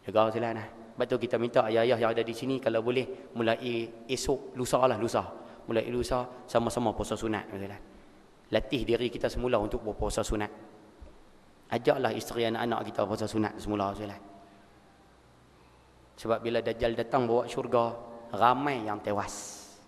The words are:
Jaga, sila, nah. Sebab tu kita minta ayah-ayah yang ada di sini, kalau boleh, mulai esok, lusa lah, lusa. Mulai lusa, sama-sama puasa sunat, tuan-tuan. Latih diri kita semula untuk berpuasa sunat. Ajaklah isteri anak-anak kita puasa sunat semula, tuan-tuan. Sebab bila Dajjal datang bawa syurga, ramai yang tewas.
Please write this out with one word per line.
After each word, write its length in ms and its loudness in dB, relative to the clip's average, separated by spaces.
Jaga, 240 6
sila, 240 -2
nah. 120 -8
Sebab 160 0
tu 80 2
kita 160 0
minta 320 4
ayah-ayah 320 4
yang 160 4
ada 80 2
di 80 -4
sini, 240 -2
kalau 240 2
boleh, 560 -2
mulai 480 0
esok, 480 -2
lusa 320 2
lah, 80 4
lusa. 320 0
Mulai 240 0
lusa, 320 0
sama-sama 480 2
puasa 160 -2
sunat, 400 -2
tuan-tuan. 240 -8
Latih 320 0
diri 320 2
kita 160 -2
semula 320 2
untuk 240 -4
berpuasa 400 -2
sunat. 240 -2
Ajaklah 480 2
isteri 320 0
anak-anak 400 0
kita 160 0
puasa 240 -2
sunat 320 0
semula, 320 0
tuan-tuan. 240 -8
Sebab 240 0
bila 240 0
Dajjal 320 0
datang 320 2
bawa 160 4
syurga, 480 0
ramai 560 2
yang 160 -2
tewas. 640 -4